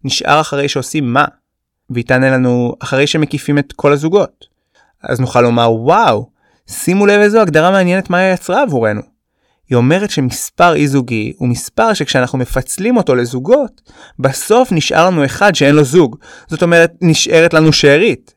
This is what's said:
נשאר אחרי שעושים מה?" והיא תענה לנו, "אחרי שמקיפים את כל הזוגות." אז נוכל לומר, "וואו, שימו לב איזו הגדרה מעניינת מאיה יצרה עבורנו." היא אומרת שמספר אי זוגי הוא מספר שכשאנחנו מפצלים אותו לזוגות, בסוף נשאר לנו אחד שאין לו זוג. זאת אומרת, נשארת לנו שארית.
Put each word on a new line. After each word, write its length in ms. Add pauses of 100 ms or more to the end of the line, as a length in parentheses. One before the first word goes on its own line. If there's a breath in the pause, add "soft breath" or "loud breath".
נשאר 360
אחרי 280
שעושים 440
מה?" 120 (640)
והיא 140
תענה 260
לנו, 500
"אחרי 260
שמקיפים 520
את 140
כל 200
הזוגות." 540 (560)
אז 180
נוכל 200
לומר, 320
"וואו, 580 (360)
שימו 400
לב 140
איזו 200
הגדרה 300
מעניינת 400
מאיה 220
יצרה 300
עבורנו." 500 (600)
היא 40
אומרת 340
שמספר 640
אי 140
זוגי 480
הוא 120
מספר 460
שכשאנחנו 440
מפצלים 580
אותו 180
לזוגות, 680 (360 loud breath)
בסוף 540
נשאר 340
לנו 180
אחד 300
שאין 200
לו 100
זוג. 320 (300 loud breath)
זאת 160
אומרת, 380
נשארת 540
לנו 180
שארית. 640